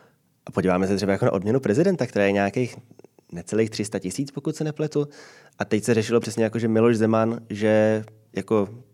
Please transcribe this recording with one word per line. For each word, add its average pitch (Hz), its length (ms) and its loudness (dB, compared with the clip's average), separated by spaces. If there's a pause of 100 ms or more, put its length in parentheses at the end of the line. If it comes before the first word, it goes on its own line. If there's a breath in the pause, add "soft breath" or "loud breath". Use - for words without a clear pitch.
(460 soft breath)
a - 60 -14
podíváme 92 360 0
se 101 80 0
třeba 98 160 0
jako 95 140 0
na 127 60 4
odměnu 104 280 0
prezidenta, 139 480 2
která 101 180 0
je 98 60 4
nějakých 101 440 0 (560)
necelých 104 380 -2
tři 107 160 -6
sta 101 140 -6
tisíc, 135 320 -8
pokud 151 240 -8
se - 80 -8
nepletu. 151 440 -4 (520 loud breath)
A 104 60 -4
teď 104 180 -2
se 123 100 0
řešilo 110 260 2
přesně 110 240 -2
jako, 110 160 0
že 113 80 0
Miloš 113 300 4
Zeman, 113 420 2 (100)
že 107 540 2 (320)
jako 98 340 0 (240)